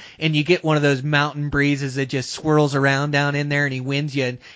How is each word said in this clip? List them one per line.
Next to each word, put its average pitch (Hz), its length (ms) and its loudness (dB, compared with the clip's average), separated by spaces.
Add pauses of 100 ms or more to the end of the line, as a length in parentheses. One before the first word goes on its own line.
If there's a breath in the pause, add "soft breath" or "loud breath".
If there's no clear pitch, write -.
(180 loud breath)
and 156 180 0
you 147 80 2
get 165 200 2
one 156 120 2
of 147 60 0
those 139 200 2
mountain 147 460 0
breezes 143 460 0
that 135 160 -2
just 131 200 -4
swirls 151 440 2
around 139 380 2
down 143 240 2
in 143 120 -2
there 143 160 0
and 135 80 -2
he 131 80 -6
winds 139 340 -4
you 139 100 0
and, 123 140 -4 (180 loud breath)